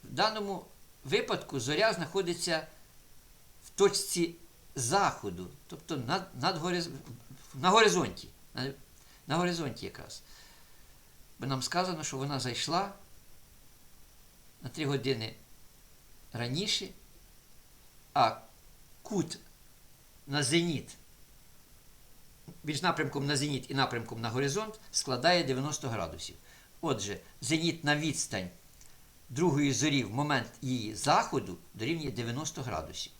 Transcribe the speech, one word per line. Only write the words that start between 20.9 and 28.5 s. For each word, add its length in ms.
між 180
напрямком 440
на 120
зеніт 340
і 20
напрямком 480
на 80
горизонт 500
складає 520
дев'яносто 460
градусів. 460
Отже, 380
зенітна 540
відстань 540